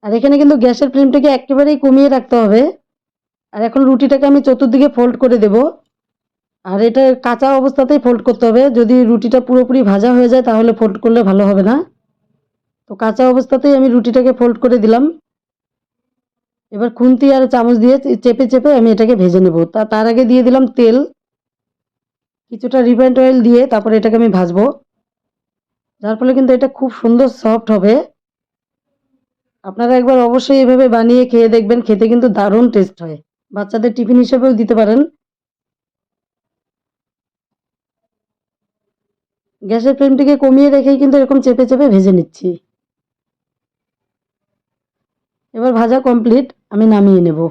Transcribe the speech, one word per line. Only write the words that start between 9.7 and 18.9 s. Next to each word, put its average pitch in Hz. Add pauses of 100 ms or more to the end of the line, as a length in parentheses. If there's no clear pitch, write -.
ভাজা 202
হয়ে 247
যায় 254
তাহলে 226
ফোল্ড 220
করলে 233
ভালো 196
হবে 196
না। 220 (1120)
তো -
কাঁচা 220
অবস্থাতেই 262
আমি 269
রুটিটাকে 240
ফোল্ড 240
করে 247
দিলাম। 226 (1700)
এবার 214
খুন্তি 254
আর 262
চামচ 240
দিয়ে 247
চে-, 269
চেপে 247
চেপে 254
আমি 233